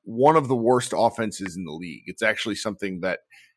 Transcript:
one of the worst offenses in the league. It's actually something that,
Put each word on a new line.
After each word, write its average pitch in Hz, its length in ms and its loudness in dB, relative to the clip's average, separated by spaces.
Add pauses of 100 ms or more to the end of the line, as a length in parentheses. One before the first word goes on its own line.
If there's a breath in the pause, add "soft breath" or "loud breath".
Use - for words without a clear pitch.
one 127 320 4
of 147 120 4
the 127 80 2
worst 123 400 2
offenses 98 640 -2
in 92 80 -8
the 73 80 -10
league. 82 320 -14
It's - 160 -10
actually 107 340 -2
something 95 460 -6
that, 90 200 -2 (360 soft breath)